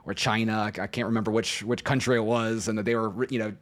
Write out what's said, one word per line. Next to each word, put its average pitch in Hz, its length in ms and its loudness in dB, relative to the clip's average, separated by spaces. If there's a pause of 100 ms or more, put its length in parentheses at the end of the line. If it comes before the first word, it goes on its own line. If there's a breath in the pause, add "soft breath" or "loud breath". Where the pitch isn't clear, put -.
or 98 100 -6
China. 110 440 0
I, 104 240 -2
I 101 40 -4
can't 117 200 -2
remember 110 260 0
which, 110 320 0
which 117 180 -2
country 127 340 2
it 113 80 2
was, 113 440 0
and 110 100 0
that 104 60 -2
they 117 100 2
were, 113 320 0
you 123 140 -2
know, 107 220 -2